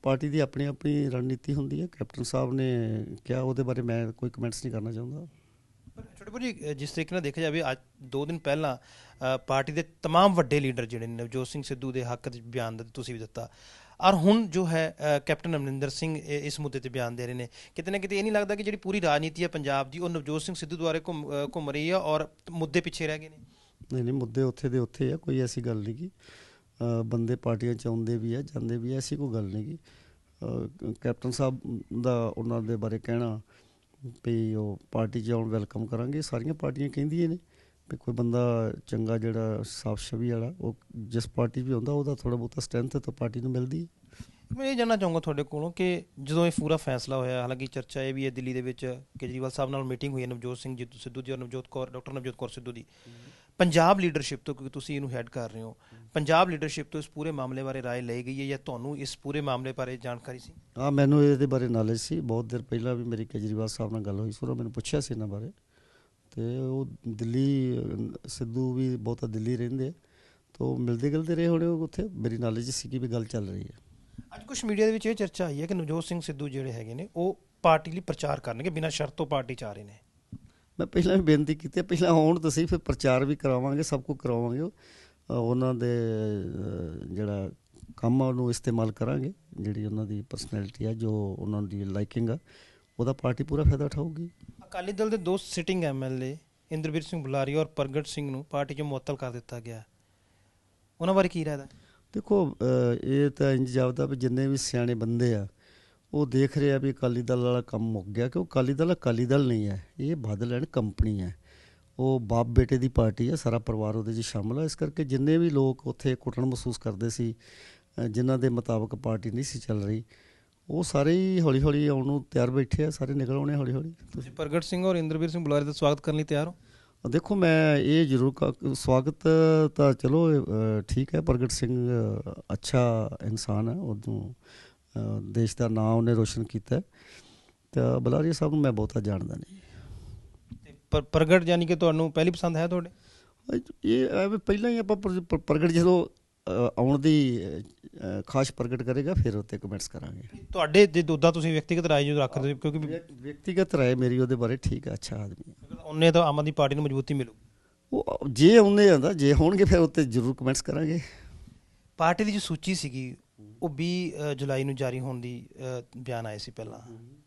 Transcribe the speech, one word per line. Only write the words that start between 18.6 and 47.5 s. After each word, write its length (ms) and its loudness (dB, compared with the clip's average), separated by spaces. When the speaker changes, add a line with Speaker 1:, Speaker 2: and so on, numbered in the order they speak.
Speaker 2:
ਜਿਹੜੀ 140 -4
ਪੂਰੀ 240 -4
ਰਾਜਨੀਤੀ 420 0
ਹੈ 40 -2
ਪੰਜਾਬ 440 -4
ਦੀ, 80 -14
ਉਹ 100 -4
ਨਵਜੋਤ 320 -4
ਸਿੰਘ 140 -8
ਸਿੱਧੂ 220 -10
ਦੁਆਰੇ 300 -2
ਘੁੰਮ, 220 -6
ਅ, 260 -4
ਘੁੰਮ 140 -4
ਰਹੀ 200 -2
ਹੈ 60 0
ਔਰ 320 0
ਮੁੱਦੇ 300 0
ਪਿੱਛੇ 260 -6
ਰਹਿ 120 -4
ਗਏ 100 -16
ਨੇ? 80 -20
Speaker 1:
ਨਹੀਂ, 100 -2
ਨਹੀਂ, 100 0
ਮੁੱਦੇ 280 -2
ਉੱਥੇ 280 -2
ਦੇ 80 0
ਉੱਥੇ 360 -2
ਆ, 40 -4
ਕੋਈ 220 -2
ਐਸੀ 220 -4
ਗੱਲ 220 -4
ਨਹੀਂ 120 -6
ਗੀ। 160 -10
ਅ, 960 -6
ਬੰਦੇ 300 0
ਪਾਰਟੀਆਂ 400 -2
'ਚ 120 -8
ਆਉਂਦੇ 300 -2
ਵੀ 160 -4
ਆ, 80 -4
ਜਾਂਦੇ 360 -6
ਵੀ 160 -4
ਆ, 40 -2
ਐਸੀ 180 -6
ਕੋਈ 180 -4
ਗੱਲ 120 -2
ਨਹੀਂ 200 -6
ਗੀ। 120 -10
ਅ, 1200 -10
ਕੈਪਟਨ 300 -4
ਸਾਹਿਬ 280 -2
ਦਾ 360 0
ਉਹਨਾਂ 240 -4
ਦੇ 140 -2
ਬਾਰੇ 240 -4
ਕਹਿਣਾ 420 -4
ਵੀ 300 0
ਉਹ 240 -4
ਪਾਰਟੀ 300 -2
'ਚ 100 -4
ਆਉਣ, 180 0
ਵੈਲਕਮ 360 -4
ਕਰਾਂਗੇ। 360 -4
ਸਾਰੀਆਂ 320 -4
ਪਾਰਟੀਆਂ 360 -4
ਕਹਿੰਦੀਆਂ 400 -2
ਨੇ 80 -2
ਵੀ 60 -6
ਕੋਈ 160 -6
ਬੰਦਾ 600 2
ਚੰਗਾ 300 0
ਜਿਹੜਾ 460 -2
ਸਾਫ਼ 380 -6
ਛਵੀ 300 -4
ਵਾਲਾ, 280 -4
ਉਹ 160 -6
ਜਿਸ 320 -4
ਪਾਰਟੀ 340 0
ਵੀ 100 -4
ਆਉਂਦਾ, 200 -2
ਉਹਦਾ 240 -2
ਥੋੜ੍ਹਾ 220 -2
ਬਹੁਤਾ 240 -6
ਸਟਰੈਂਥ 360 -4
ਤਾਂ 160 -6
ਪਾਰਟੀ 280 -6
ਨੂੰ 100 -4
ਮਿਲਦੀ 320 -4
ਹੈ। 40 -10
Speaker 2:
ਮੈਂ 140 -2
ਇਹ 40 0
ਜਾਣਨਾ 200 2
ਚਾਹੂੰਗਾ 240 0
ਤੁਹਾਡੇ 240 -2
ਕੋਲੋਂ 280 -6
ਕਿ 320 0
ਜਦੋਂ 240 2
ਇਹ 120 4
ਪੂਰਾ 180 2
ਫੈਸਲਾ 400 -4
ਹੋਇਆ, 240 -2
ਹਾਲਾਂਕਿ 260 -6